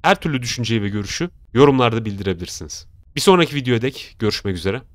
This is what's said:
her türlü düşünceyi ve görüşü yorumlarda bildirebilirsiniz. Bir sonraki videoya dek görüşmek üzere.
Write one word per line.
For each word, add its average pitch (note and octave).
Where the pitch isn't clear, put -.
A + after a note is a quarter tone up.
her F#3+
türlü C#3+
düşünceyi A#2
ve G2+
görüşü G#2
yorumlarda C3
bildirebilirsiniz. F#2
Bir D3
sonraki F3+
videoya B2
dek -
görüşmek G2+
üzere. G2